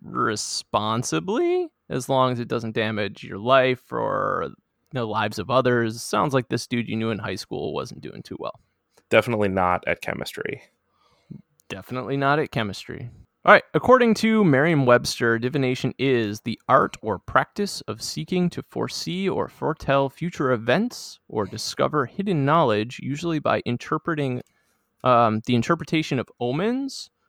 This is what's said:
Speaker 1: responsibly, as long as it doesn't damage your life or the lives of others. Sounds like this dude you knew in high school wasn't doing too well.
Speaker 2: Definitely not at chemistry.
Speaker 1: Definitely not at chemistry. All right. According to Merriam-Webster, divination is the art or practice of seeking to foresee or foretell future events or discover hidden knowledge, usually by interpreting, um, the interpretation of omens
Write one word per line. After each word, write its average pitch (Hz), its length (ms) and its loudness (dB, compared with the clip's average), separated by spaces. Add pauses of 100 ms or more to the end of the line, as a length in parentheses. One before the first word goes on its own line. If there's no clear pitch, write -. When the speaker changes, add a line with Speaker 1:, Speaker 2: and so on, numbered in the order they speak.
Speaker 1:
responsibly, 160 1700 -2 (220)
as 131 200 -6
long 131 220 2
as 120 80 -4
it 120 80 -6
doesn't 113 260 -4
damage 107 500 -4
your - 140 -12
life 127 540 2
or 101 580 -2 (440)
the 123 120 -4
lives 107 320 -4
of 98 140 -6
others. 120 500 2
Sounds 180 320 0
like 131 160 0
this - 160 -4
dude 120 220 -2
you 110 80 -4
knew 110 160 -2
in 101 80 -4
high 98 160 -6
school - 380 -6
wasn't - 280 -8
doing - 220 -14
too - 160 -12
well. - 200 -8 (500)
Speaker 2:
Definitely 110 400 2
not 90 360 2
at - 160 -2
chemistry. - 600 -8 (1080)
Speaker 1:
Definitely 123 480 -8
not 139 220 2
at 139 120 -4
chemistry. 113 580 -6 (360)
All 190 60 8
right. 202 120 8 (100)
According 233 420 6
to 220 300 4
Merriam-Webster, 131 920 4
divination 127 600 -2
is 117 420 0
the - 180 -6 (100)
art 143 320 4
or 104 180 -4
practice - 640 -2
of 110 200 -8
seeking 175 500 -2
to - 120 -8
foresee - 640 -4
or - 220 -2
foretell 139 600 0
future 156 420 -2
events 127 760 -2
or 104 180 -2
discover 139 600 -2
hidden 175 400 0
knowledge, 123 560 2
usually 156 380 -4
by 117 260 0
interpreting, 139 760 -2 (640)
um, 117 420 4
the 123 100 2
interpretation 156 640 0
of - 100 -4 (100)
omens 214 720 -4 (200)